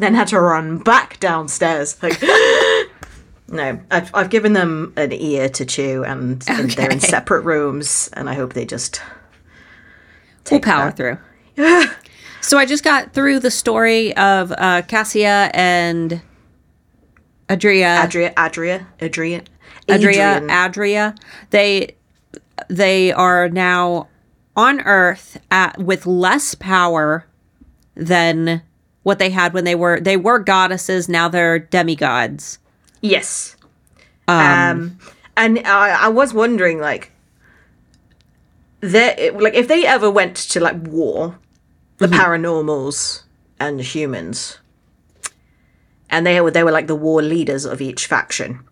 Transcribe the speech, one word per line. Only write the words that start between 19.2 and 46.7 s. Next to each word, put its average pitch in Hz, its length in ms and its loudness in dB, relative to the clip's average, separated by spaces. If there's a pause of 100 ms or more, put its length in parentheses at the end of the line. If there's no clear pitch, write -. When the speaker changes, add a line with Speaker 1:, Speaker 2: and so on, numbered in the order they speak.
Speaker 2:
Adria, - 0 -
Speaker 1:
Adrian. 196 600 4
Speaker 2:
Adria. 202 640 0 (360)
They, 202 440 2 (760)
they 185 440 2
are 180 360 2
now 180 600 -2 (480)
on 254 240 2
Earth 185 600 0 (120)
at, 185 260 2
with 180 260 -2
less 185 520 0
power 165 680 0 (680)
than 165 680 0 (440)
what 196 160 0
they 190 100 2
had 180 240 0
when 185 80 -2
they 175 140 0
were, 170 240 2
they 190 160 2
were 220 240 2
goddesses, 185 680 0
now 170 200 2
they're 165 320 2
demigods. 147 960 -2 (440)
Speaker 1:
Yes. - 540 -4 (680)
Speaker 2:
Um, 175 140 4
Speaker 1:
Um, 175 580 2 (380)
and 226 240 2
I, 202 460 2
I - 20 4
was 233 260 2
wondering, 202 460 2
like, 147 320 -6 (1700)
they, 208 500 0
like, 208 240 -2
if 247 140 2
they 330 180 2
ever 214 240 2
went 190 260 0
to, - 240 -6
like, 170 160 0 (120)
war, 156 500 -4 (600)
the 196 100 2
Speaker 2:
Mm-hmm. 180 120 4
Speaker 1:
paranormals 160 1000 -2 (380)
and 143 180 -6
the 127 60 -8
humans, 123 720 -8 (1500)
and 165 160 0
they 180 140 4
were, 165 100 2
they 170 140 2
were, 165 80 4